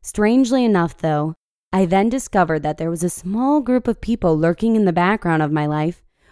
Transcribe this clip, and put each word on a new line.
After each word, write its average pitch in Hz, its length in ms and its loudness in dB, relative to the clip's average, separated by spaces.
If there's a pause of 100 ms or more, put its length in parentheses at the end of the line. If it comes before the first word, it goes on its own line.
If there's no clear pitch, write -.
Strangely 247 640 2
enough, 180 340 0
though, 156 380 -2 (360)
I 190 140 2
then 196 220 2
discovered 175 560 0
that 151 140 -4
there 165 120 -4
was 170 140 -4
a 175 40 0
small 247 520 -2
group 247 260 0
of 226 140 -2
people 185 360 0
lurking 170 380 0
in 214 100 2
the 180 80 2
background 175 520 0
of 147 80 -2
my 151 140 0
life 151 360 -4 (300)